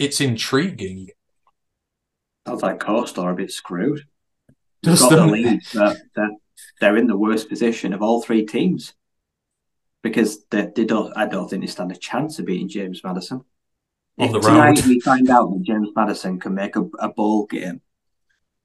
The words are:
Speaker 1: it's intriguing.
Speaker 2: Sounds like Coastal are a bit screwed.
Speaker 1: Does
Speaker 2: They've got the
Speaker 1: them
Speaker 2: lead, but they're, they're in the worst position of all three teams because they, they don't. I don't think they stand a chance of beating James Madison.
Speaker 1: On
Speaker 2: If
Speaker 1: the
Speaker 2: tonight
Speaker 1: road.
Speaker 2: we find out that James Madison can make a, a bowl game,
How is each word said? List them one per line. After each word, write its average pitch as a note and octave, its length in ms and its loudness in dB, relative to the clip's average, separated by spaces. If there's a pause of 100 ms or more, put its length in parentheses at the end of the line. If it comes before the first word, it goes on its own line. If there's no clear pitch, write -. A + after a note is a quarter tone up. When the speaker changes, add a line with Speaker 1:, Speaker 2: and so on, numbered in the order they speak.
Speaker 1:
it's C#3 200 -4
intriguing. A2+ 920 -4 (1400)
Speaker 2:
Sounds - 160 -8
like F#2 180 -4
Coastal G#2 440 -4
are F2+ 80 -2
a F2 40 -4
bit - 160 -8
screwed. B2+ 520 -6 (800)
Speaker 1:
Does E3+ 180 4
Speaker 2:
They've B2+ 100 6
got - 60 8
the - 60 8
Speaker 1:
them - 80 6
Speaker 2:
lead, A2+ 300 2 (120)
but G#2 240 2 (180)
they're, G#2+ 220 -4 (440)
they're G#2 160 4
in A#2+ 100 4
the G#2 100 0
worst G#2+ 320 0
position A#2 440 -2
of G2+ 100 -6
all A#2 180 2
three A2 240 0
teams D#3 480 -2 (1120)
because A#2 480 -2
they, G2 240 -2
they A#2 100 0
don't. G#2+ 320 -2
I G#2+ 100 -2
don't F#2 220 -6
think F#2+ 140 -6
they F#2 60 -8
stand F2+ 240 -8
a - 40 -12
chance - 420 -8
of - 80 -8
beating F2+ 220 -4
James F#2 340 -10
Madison. F#2 420 -10 (760)
Speaker 1:
On - 80 2
Speaker 2:
If A2+ 60 -2
Speaker 1:
the G#2+ 80 -2
Speaker 2:
tonight D3 380 8
Speaker 1:
road. B2+ 80 2
Speaker 2:
we B2 140 6
find B2+ 280 4
out A#2 220 4
that F#2 120 -4
James G#2+ 320 -2
Madison G2+ 460 -2
can F#2+ 140 -6
make G2 220 -6
a, G2 80 0 (160)
a G#2+ 80 -4
bowl G#2+ 380 0
game, F2+ 340 -8 (840)